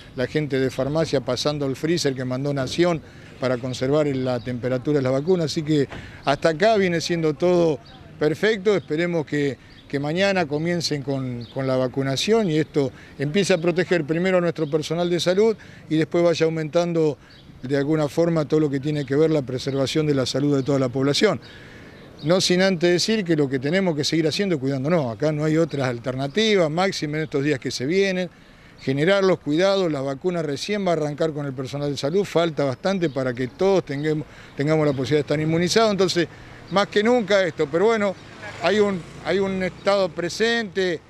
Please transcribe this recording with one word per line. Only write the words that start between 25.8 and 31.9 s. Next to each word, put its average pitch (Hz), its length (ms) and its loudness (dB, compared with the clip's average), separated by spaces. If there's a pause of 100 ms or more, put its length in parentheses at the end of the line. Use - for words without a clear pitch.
alternativas, 139 840 0
máxime 165 460 -2
en 156 80 -4
estos 139 180 -2
días 147 160 0
que 135 100 -8
se 123 160 -6
vienen, 185 440 0 (500)
generar 165 440 2
los 180 160 4
cuidados. 180 520 0
La 139 100 -4
vacuna 139 400 -4
recién 185 460 -4
va 170 40 4
a - 20 2
arrancar 151 400 -2
con 147 120 -6
el 139 80 -6
personal 139 380 -6